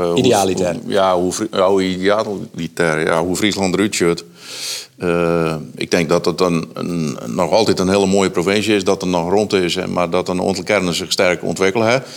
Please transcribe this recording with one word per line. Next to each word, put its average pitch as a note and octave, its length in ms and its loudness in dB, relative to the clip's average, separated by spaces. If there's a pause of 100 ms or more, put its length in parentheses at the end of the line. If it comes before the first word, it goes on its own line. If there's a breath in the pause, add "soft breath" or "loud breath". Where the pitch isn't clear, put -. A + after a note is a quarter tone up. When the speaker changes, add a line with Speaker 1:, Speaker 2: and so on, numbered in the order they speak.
Speaker 1:
Hoe, F2 100 0
Speaker 2:
Idealiter. F#2+ 680 2
Speaker 1:
hoe, - 80 -8
ja, F#2+ 280 4
hoe F2+ 120 0
Fri-, G#2+ 200 -4
ja, F#2+ 160 2
hoe G2 720 0 (160)
idealiter, D#2+ 500 -2
ja, E2+ 180 2
hoe F2+ 120 -2
Friesland G2 380 0
eruit G2+ 220 0
ziet. E2+ 280 0 (760 loud breath)
Eh, E2+ 580 0 (200)
ik - 160 -6
denk E2+ 180 0
dat F2 160 2
het E2+ 160 0
een, F2 320 0
een, E2+ 520 -6
nog D2+ 260 -2
altijd G2+ 280 2
een F#2 100 2
hele G2 160 4
mooie F#2+ 240 2
provincie G2 460 0
is, G2 80 0
dat F#2+ 180 0
er F2+ 60 -4
nog F2 220 0
rond G#2 240 0
is, F2+ 220 2
hè, F#2 120 -4
maar F2+ 220 -2
dat F2+ 200 -2
een F#2 120 -2
aantal F#2 220 0
kernen F#2 300 0
zich E2+ 180 -6
sterk F2+ 320 0
ontwikkelen, F#2+ 440 0
hè. B2 100 2 (200 loud breath)